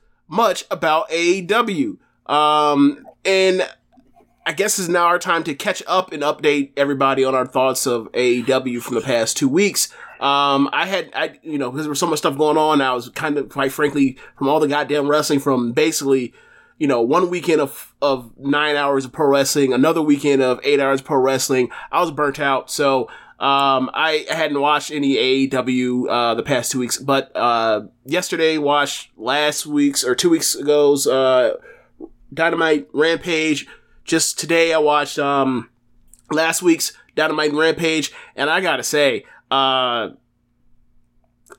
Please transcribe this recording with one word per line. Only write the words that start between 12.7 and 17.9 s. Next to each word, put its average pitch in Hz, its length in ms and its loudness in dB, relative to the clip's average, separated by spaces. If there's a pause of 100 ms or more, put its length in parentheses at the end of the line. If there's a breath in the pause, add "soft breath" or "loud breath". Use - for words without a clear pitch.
I 131 120 0
was 123 140 -6
kind 147 300 -6
of, 131 100 -6
quite 139 240 -4
frankly, 139 460 0 (200 loud breath)
from 135 120 0
all 156 100 2
the 151 80 2
goddamn 143 400 -2
wrestling 147 320 0
from 123 320 0
basically, 135 600 0 (440 soft breath)
you 151 100 -2
know, 123 140 2
one 165 280 2
weekend 170 320 0
of, - 400 -8